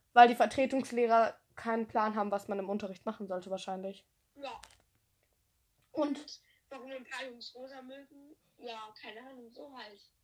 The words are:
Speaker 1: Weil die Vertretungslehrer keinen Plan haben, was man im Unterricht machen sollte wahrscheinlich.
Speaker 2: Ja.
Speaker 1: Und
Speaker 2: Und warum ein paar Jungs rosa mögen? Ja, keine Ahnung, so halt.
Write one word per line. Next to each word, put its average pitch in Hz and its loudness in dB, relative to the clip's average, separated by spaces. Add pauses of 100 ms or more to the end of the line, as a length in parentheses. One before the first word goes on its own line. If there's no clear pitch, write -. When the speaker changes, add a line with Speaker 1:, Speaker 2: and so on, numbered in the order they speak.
(140)
Speaker 1:
Weil 240 12
die 240 2
Vertretungslehrer 240 2 (200)
keinen 226 -4
Plan 214 0
haben, 208 -2
was 202 -4
man 202 -4
im 190 -6
Unterricht 202 -8
machen 214 -8
sollte 185 -8
wahrscheinlich. 190 -8 (300)
Speaker 2:
Ja. 269 -12 (1300)
Speaker 1:
Und 294 -2
Speaker 2:
Und - -18 (300)
warum 262 -16
ein 262 -12
paar 262 -10
Jungs 240 -16
rosa 262 -16
mögen? 277 -20 (220)
Ja, 220 -14
keine 220 -16
Ahnung, 247 -20
so 285 -18
halt. 208 -18 (240)